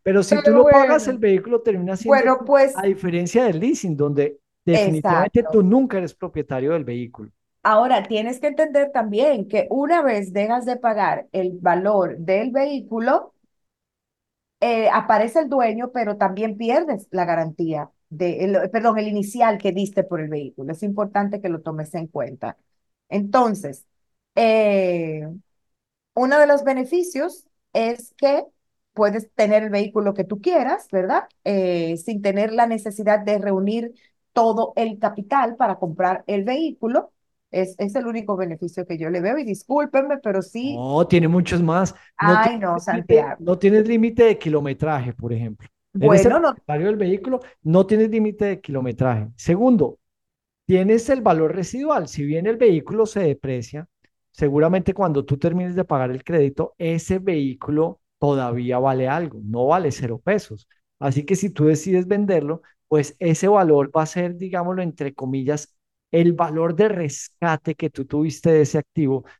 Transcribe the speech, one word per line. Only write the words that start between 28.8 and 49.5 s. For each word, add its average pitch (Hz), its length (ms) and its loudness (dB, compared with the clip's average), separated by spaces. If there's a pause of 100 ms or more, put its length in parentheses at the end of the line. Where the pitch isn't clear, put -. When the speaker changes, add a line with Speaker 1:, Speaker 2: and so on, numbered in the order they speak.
Speaker 2:
puedes 214 400 0
tener 214 300 2
el 214 60 -6
vehículo 208 440 -2
que 196 120 -4
tú 202 160 -8
quieras, 339 500 0
¿verdad? 202 320 0 (220)
Eh, 180 500 -2
sin 202 260 -8
tener 202 300 -2
la 233 160 2
necesidad 214 520 0
de 208 180 0
reunir 202 560 -2 (400)
todo 226 420 0
el 226 240 -2
capital 226 560 -2
para 208 200 0
comprar 180 520 -2
el 202 160 -2
vehículo. 262 680 -2 (400)
Es, 185 260 -4
es 202 160 -4
el 240 140 -4
único 220 280 -6
beneficio 175 520 -8
que 170 100 -8
yo 160 140 -6
le 180 100 -4
veo, 220 160 -2
y 302 60 -4
discúlpenme, 277 760 -2
pero 202 240 -4
sí. 233 340 -8
Speaker 1:
No, 135 300 0
tiene 175 220 4
muchos 175 340 2
más. 175 320 0
No - 60 -20 (180)
Speaker 2:
Ay, 214 320 6
Speaker 1:
tienes 233 120 -4
Speaker 2:
no, 185 80 -2
Speaker 1:
límite, 175 140 -2
Speaker 2:
Santiago. 151 580 2
Speaker 1:
no 175 180 0
tienes 208 280 4
límite 233 360 2
de 214 160 6
kilometraje, 143 720 -2
por 117 180 -8
ejemplo. 113 360 -8 (260)
Eres 196 320 6
el 240 60 6
Speaker 2:
Bueno, 302 80 4
no. 330 80 2
Speaker 1:
propietario 165 400 -4
del 214 80 0
vehículo, 202 460 -2 (200)
no 175 240 4
tienes 214 240 2
límite 214 360 -2
de 190 140 -4
kilometraje. 127 760 -4
Segundo, 196 640 2 (640)